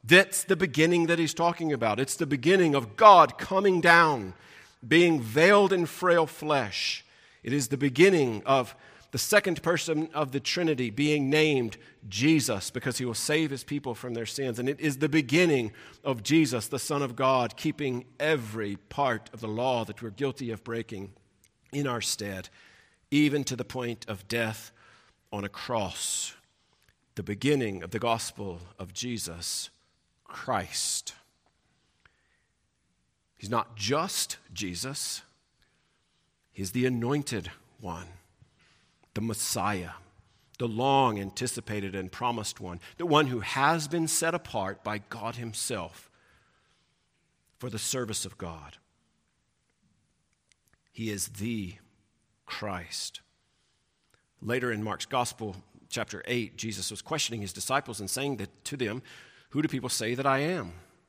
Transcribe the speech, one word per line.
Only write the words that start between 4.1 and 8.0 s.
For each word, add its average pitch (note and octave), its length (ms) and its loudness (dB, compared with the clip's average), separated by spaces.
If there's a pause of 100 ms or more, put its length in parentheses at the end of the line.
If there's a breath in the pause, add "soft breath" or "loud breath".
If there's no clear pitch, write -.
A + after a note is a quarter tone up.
being E3 340 6
veiled F3+ 520 6
in F3+ 140 2
frail E3+ 400 2
flesh. C#3+ 800 -2 (380 soft breath)
It A2+ 100 -4
is C3+ 160 0
the C3+ 80 -2
beginning C#3 680 4